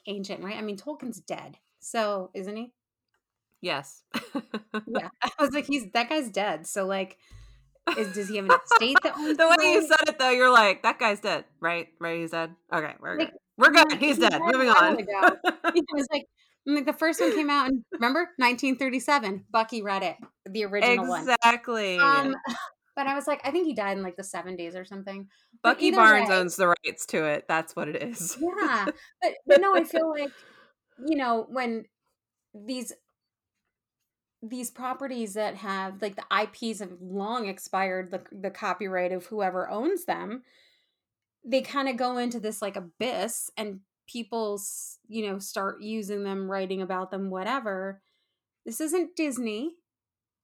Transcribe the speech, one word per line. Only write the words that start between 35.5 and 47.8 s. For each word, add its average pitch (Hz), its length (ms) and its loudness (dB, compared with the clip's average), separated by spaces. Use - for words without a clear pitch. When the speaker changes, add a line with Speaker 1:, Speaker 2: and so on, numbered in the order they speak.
Speaker 1:
have, 196 460 -8
like, 202 140 -6
the - 160 -12
I 202 140 2
Ps 220 340 -8
have 180 220 -12
long 202 460 -4
expired, 190 640 -4
the, 185 200 -8
the 190 200 -8
copyright 185 600 -2
of 180 140 -6
whoever 185 440 -2
owns 320 360 -2
them, 190 380 -6
they 262 180 0
kinda 269 320 -2
go 247 240 -2
into 240 220 -4
this, 214 220 -6
like, 196 160 -6
abyss, 220 800 -6
and 196 240 -8
people 226 480 -6
s-, - 520 -12
you 214 200 -6
know, 196 120 -6
start 196 420 -8
using 208 420 -6
them, 196 260 -6
writing 190 320 -6
about 185 300 -6
them, 196 180 -6
whatever. 196 720 -6